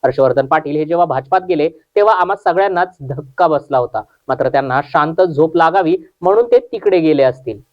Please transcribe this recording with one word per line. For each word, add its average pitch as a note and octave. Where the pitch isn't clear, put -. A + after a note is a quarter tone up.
हर्षवर्धन C3
पाटील D3+
हे D#3
जेव्हा E3+
भाजपात C3+
गेले, D#3+
तेव्हा G#3
आम्हा F3+
सगळ्यांनाच F#3
धक्का D3+
बसला C#3+
होता, A#2
मात्र C3
त्यांना C3+
शांत D#3+
झोप D#3+
लागावी E3+
म्हणून G#3+
ते B3
तिकडे G3
गेले D#3
असतील. B2